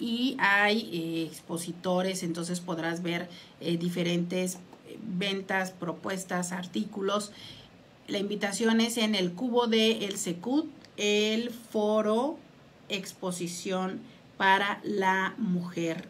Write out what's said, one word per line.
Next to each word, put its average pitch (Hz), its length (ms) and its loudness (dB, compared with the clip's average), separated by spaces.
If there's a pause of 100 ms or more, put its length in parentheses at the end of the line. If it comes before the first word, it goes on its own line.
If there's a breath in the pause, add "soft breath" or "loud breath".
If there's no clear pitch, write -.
y 240 400 0
hay, 208 520 4
eh, 165 380 -2
expositores, 180 920 -2
entonces 170 340 -4
podrás 165 420 -4
ver, 175 280 -4 (320 loud breath)
eh, 170 160 0
diferentes, 175 800 0 (320)
eh, - 120 -14
ventas, 190 680 -2
propuestas, 180 800 -4
artículos. 202 800 -2 (760 loud breath)
La 208 100 -2
invitación 208 640 2
es 233 160 2
en 220 180 2
el 180 200 0
cubo 240 340 2
de 220 360 4
El 196 120 -4
Secut, 254 520 0 (280)
el 214 540 2
foro 214 880 2 (500)
exposición 185 1120 -4 (400 loud breath)
para 196 440 4
la 190 520 2
mujer 175 720 -2